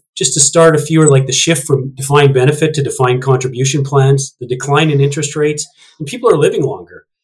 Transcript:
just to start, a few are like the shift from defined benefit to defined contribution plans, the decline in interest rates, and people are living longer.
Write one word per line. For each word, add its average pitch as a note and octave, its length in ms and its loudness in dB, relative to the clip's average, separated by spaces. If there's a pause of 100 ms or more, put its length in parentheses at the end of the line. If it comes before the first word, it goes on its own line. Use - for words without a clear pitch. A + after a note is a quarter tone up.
(160)
just - 180 -4
to - 60 -4
start, E3 360 4
a D3 40 2
few D#3+ 220 2
are D3+ 80 4
like C3+ 160 4
the - 60 -6
shift - 340 -2
from C3 300 -2
defined C#3+ 380 2
benefit D3 400 2
to C#3+ 100 -2
defined B2+ 400 -2
contribution C3+ 600 -2
plans, C3+ 560 0
the B2 60 -12
decline C#3+ 460 -2
in C#3 80 0
interest C#3 360 -2
rates, D3+ 300 -2 (320)
and D#3 80 -10
people B3 240 -4
are E3 80 0
living D#3+ 240 0
longer. - 460 -10 (160)